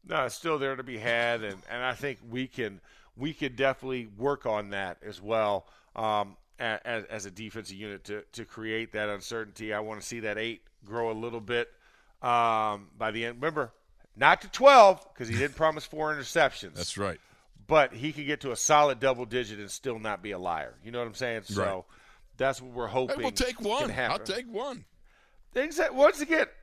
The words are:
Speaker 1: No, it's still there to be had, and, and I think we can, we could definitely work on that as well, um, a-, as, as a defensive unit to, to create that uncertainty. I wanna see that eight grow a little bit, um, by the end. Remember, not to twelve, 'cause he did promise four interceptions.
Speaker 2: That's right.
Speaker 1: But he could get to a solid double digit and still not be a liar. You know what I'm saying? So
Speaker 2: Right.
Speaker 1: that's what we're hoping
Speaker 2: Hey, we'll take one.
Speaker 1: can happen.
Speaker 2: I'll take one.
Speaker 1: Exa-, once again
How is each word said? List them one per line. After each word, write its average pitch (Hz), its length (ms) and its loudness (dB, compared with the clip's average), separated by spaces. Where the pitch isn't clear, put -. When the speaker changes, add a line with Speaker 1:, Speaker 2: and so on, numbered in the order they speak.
Speaker 1:
No, 156 160 0
it's 120 120 -4
still 160 220 -2
there 135 200 -2
to 127 60 -10
be 120 140 -10
had, 117 460 0
and, 98 260 -8
and 120 140 -6
I 127 100 -2
think 135 260 -6
we 127 180 -4
can, 104 320 -8
we 147 160 -6
could 127 240 -6
definitely 131 500 -2
work 135 280 -2
on 107 240 -2
that 98 360 -6
as 92 160 -14
well, 104 460 0
um, 104 440 -2
a-, 113 300 -4
as, 113 180 -4
as 104 200 -10
a 98 60 -12
defensive 98 440 -12
unit 101 300 -14
to, 104 260 -10
to 113 140 -14
create 110 480 -6
that 107 160 -2
uncertainty. 107 640 -8
I 104 80 -2
wanna 107 200 -10
see 117 200 -10
that 104 160 -4
eight 113 240 -6
grow 113 260 -4
a - 20 -4
little 113 280 -6
bit, 120 280 -2
um, 110 680 2
by 110 140 -2
the 113 140 -4
end. 120 160 -8
Remember, 151 320 -2
not 143 260 6
to 202 60 -14
twelve, 233 680 10
'cause 120 140 -10
he 113 100 -2
did 139 180 0
promise 156 300 0
four 156 260 -4
interceptions. 131 640 0
Speaker 2:
That's 87 240 -8
right. 95 220 -4
Speaker 1:
But 147 260 6
he 139 180 -6
could 143 140 -10
get 143 160 -4
to 135 100 -4
a 113 40 -2
solid 147 440 4
double 123 260 0
digit 110 340 -4
and 101 100 -14
still 117 300 -8
not 104 240 -6
be 104 80 -8
a 92 80 -6
liar. 80 340 -4
You 113 80 -14
know 120 60 -8
what 120 100 -4
I'm 107 60 -12
saying? 117 300 -6
So 98 180 -4
Speaker 2:
Right. 95 220 -2
Speaker 1:
that's 131 220 0
what 127 120 -16
we're 120 160 -6
hoping 127 300 0
Speaker 2:
Hey, - 40 -4
we'll 254 100 0
take 247 300 -2
one. 226 200 0
Speaker 1:
can 269 100 -2
happen. 131 280 0
Speaker 2:
I'll 214 60 -10
take 233 240 -6
one. 247 360 -8
Speaker 1:
Exa-, 302 400 0
once 294 280 6
again 311 260 2